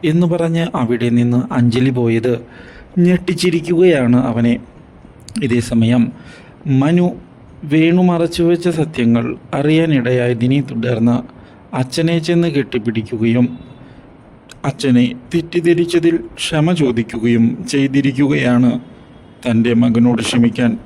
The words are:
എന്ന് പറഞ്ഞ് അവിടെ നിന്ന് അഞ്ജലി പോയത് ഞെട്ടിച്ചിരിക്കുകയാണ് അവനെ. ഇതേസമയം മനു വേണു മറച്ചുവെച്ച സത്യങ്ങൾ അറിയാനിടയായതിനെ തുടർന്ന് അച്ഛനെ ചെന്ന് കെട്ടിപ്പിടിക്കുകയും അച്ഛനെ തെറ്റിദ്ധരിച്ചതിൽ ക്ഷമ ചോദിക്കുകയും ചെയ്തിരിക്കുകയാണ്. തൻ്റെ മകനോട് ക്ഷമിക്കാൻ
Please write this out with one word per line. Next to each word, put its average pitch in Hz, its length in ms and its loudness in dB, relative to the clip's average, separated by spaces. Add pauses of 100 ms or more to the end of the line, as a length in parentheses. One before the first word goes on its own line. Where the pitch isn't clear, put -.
(120)
എന്ന് 175 220 2
പറഞ്ഞ് 165 300 -2 (180)
അവിടെ 120 360 0
നിന്ന് 120 220 2 (180)
അഞ്ജലി 123 400 2
പോയത് 117 340 0 (760)
ഞെട്ടിച്ചിരിക്കുകയാണ് 170 1160 2 (100)
അവനെ. 117 240 2 (920)
ഇതേസമയം 117 580 2 (800)
മനു 175 240 2 (680)
വേണു 165 280 4 (100)
മറച്ചുവെച്ച 170 560 0 (120)
സത്യങ്ങൾ 117 480 0 (320)
അറിയാനിടയായതിനെ 131 1000 0 (100)
തുടർന്ന് 120 460 0 (640)
അച്ഛനെ 165 360 -2 (120)
ചെന്ന് 170 260 2
കെട്ടിപ്പിടിക്കുകയും 113 920 -2 (1300)
അച്ഛനെ 123 360 0 (280)
തെറ്റിദ്ധരിച്ചതിൽ 170 800 0 (220)
ക്ഷമ 160 320 -2 (100)
ചോദിക്കുകയും 117 640 0 (300)
ചെയ്തിരിക്കുകയാണ്. 135 1000 0 (720)
തൻ്റെ 113 260 2 (140)
മകനോട് 120 440 2
ക്ഷമിക്കാൻ 120 420 0 (140)